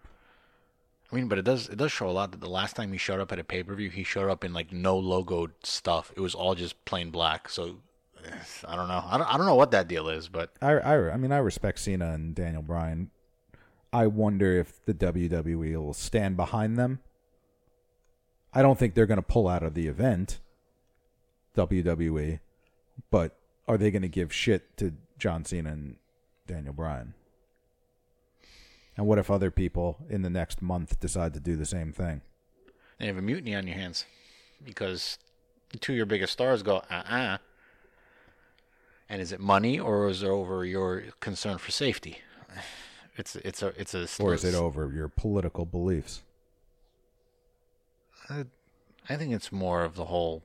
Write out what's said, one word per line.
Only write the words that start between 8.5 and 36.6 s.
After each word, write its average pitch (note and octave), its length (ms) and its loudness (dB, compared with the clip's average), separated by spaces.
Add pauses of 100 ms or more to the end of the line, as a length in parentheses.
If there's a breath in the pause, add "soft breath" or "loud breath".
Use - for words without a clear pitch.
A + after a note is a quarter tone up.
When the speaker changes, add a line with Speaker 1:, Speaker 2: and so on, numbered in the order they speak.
Speaker 1:
I E2+ 80 -8
don't F2+ 140 -2
know. F2+ 180 -2
I A2 120 2
don't, E3 160 0
I - 20 4
don't F3 100 4
know E3+ 80 6
what C3 180 8
that G2 140 6
deal D#2+ 220 -2
is, D#2+ 200 -4
but - 340 -6
Speaker 2:
I, C#3 100 4
I, C#3 400 4
I G#2+ 60 -2
mean, C3 120 0
I C#3+ 60 2
respect G#2 420 0
Cena F2+ 360 -2
and D#2+ 200 -4
Daniel E2 280 -2
Bryan. E2 480 -4 (800 soft breath)
I A#2+ 140 4
wonder G#2 520 4
if - 280 -2
the G#2 80 2
W F2 340 2
W E2 340 0
E D#2+ 140 -2
will D2+ 160 -4
stand G2 440 0
behind A2 420 0
them. B2+ 220 0 (1500)
I C3 80 6
don't C3+ 160 8
think A2+ 160 4
they're A2+ 120 8
gonna G2 160 6
pull F2+ 240 4
out F2 160 2
of D#2+ 120 -2
the E2 120 0
event, F#2 540 2 (1120)
W F2+ 300 2
W E2 360 2
E, D#2 220 -2 (720)
but E2+ 260 2 (320)
are A#2 80 4
they G#2 140 6
gonna F#2+ 180 0
give F2 240 -2
shit - 460 0
to F2+ 160 -2 (240)
John E2+ 260 -2
Cena E2 260 -4
and D2 260 -10 (500)
Daniel D2+ 260 -8
Bryan? C#2+ 400 -6 (1800 soft breath)
And G#2 100 0
what G#2 120 6
if G2 120 2
other G2 200 4
people F2 480 0 (100)
in G2+ 140 -2
the F2+ 80 -2
next F2 320 -2
month F2 380 -2
decide E2+ 340 -2
to D2 60 -10
do E2 160 -2
the D2+ 100 -2
same D#2+ 260 -4
thing? E2 300 -4 (760 soft breath)
Speaker 1:
They A#2 80 -6
have G2 120 -4
a F#2 40 -4
mutiny A2+ 320 -4
on G2 120 -4
your E2+ 100 -6
hands F#2 300 -8 (580 soft breath)
because F#2+ 540 -6 (600)
two - 120 -4
of B2+ 40 0
your A2+ 100 2
biggest G2 260 0
stars B2+ 300 2